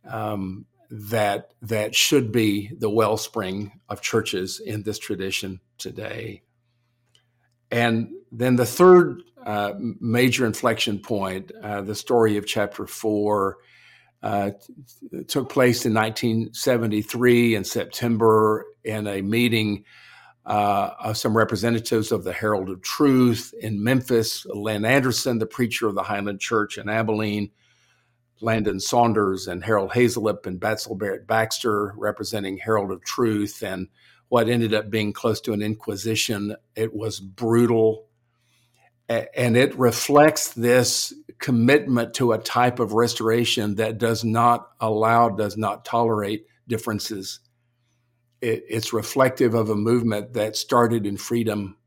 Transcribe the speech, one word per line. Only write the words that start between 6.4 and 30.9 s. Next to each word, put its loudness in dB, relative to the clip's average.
And 0
then 2
the 2
third, 6
uh, -2
m-, -8
major 2
inflection -2
point, -6
uh, -8
the -6
story 2
of -6
chapter -4
four, -2
uh, -2
t-, -20
t-, -12
took -4
place 2
in 2
nineteen 0
seventy-three 2
in -2
September 2
in -6
a -4
meeting, 0
uh, 0
of -4
some 0
representatives 0
of -2
the -6
Herald -2
of -10
Truth 2
in -6
Memphis, 0
Lynn -6
Anderson, 2
the -2
preacher -2
of -2
the -2
Highland -6
Church -2
in -10
Abilene, -2
Landon 0
Saunders 2
and -8
Harold 0
Hazelip 0
and -8
Batzel -4